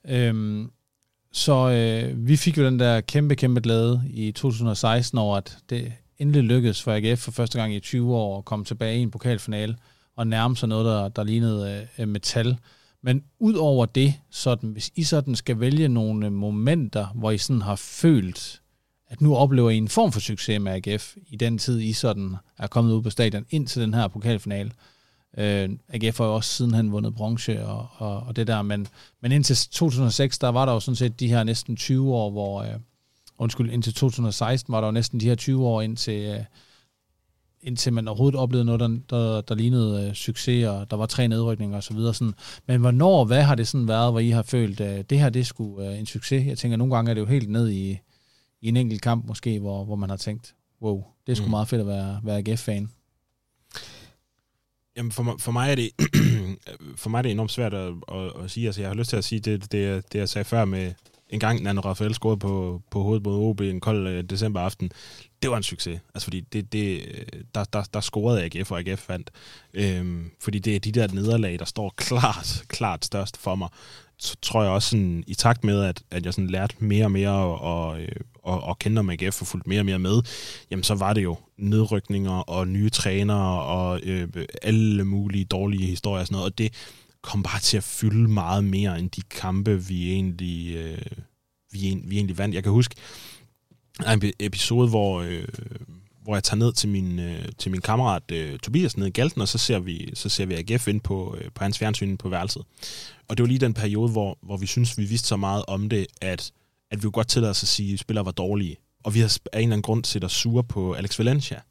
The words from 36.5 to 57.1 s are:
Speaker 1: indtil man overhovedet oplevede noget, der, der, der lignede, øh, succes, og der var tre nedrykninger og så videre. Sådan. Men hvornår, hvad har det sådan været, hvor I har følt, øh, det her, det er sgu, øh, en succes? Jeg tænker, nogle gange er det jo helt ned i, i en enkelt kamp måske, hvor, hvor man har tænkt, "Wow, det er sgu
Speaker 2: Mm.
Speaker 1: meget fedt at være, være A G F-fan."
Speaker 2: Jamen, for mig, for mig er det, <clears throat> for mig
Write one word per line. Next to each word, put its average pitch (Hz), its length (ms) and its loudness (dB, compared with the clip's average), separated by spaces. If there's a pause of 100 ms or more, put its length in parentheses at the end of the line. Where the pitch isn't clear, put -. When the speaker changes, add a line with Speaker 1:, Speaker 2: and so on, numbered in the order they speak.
Speaker 1:
indtil 123 300 -2
man 110 140 0
overhovedet 131 320 4
oplevede 123 260 2
noget, 117 140 2
der, 117 180 2 (120)
der, 113 320 0
der 110 140 -4
lignede, 110 540 2
øh, 101 60 -6
succes, 117 520 0
og 101 240 -4
der 104 60 -2
var 107 80 0
tre 123 220 0
nedrykninger 110 500 0
og 101 60 -6
så - 100 -10
videre. 113 200 0
Sådan. 110 200 0 (340)
Men 123 140 4
hvornår, 131 440 6
hvad 127 180 6
har 143 120 6
det 113 120 0
sådan 123 200 0
været, 117 240 4
hvor 113 80 2
I 117 100 4
har 117 140 4
følt, 110 360 0
øh, 98 300 -4
det 143 100 4
her, 143 100 6
det 120 100 0
er 123 40 0
sgu, 101 380 -6
øh, 98 180 -4
en 107 60 -6
succes? 131 420 -2
Jeg 127 100 -4
tænker, 117 200 0
nogle 123 180 2
gange 113 140 2
er 113 40 2
det 107 80 0
jo 107 40 0
helt 120 240 2
ned 113 200 2
i, 98 200 -2 (720)
i 113 60 -4
en 117 100 4
enkelt 110 240 0
kamp 117 260 0
måske, 107 320 -4
hvor, 98 260 -6
hvor 107 100 -6
man 98 140 -4
har 98 80 -4
tænkt, 107 380 -10 (260)
"Wow, 101 220 -2 (240)
det 127 40 -2
er 120 40 2
sgu 104 100 -2
Speaker 2:
Mm. 113 60 0
Speaker 1:
meget 107 160 0
fedt 117 140 0
at 101 60 -2
være, 98 360 -4
være 104 140 -2
A 101 40 0 (120)
G 113 60 -2
F-fan." 104 300 -4 (2000)
Speaker 2:
Jamen, 117 140 -4
for 123 120 -4
mig, 117 160 0
for - 120 -4
mig 127 200 2
er 139 40 4
det, 117 140 -2 (560)
<clears throat> - 560 -12
for 107 80 -6
mig 117 80 0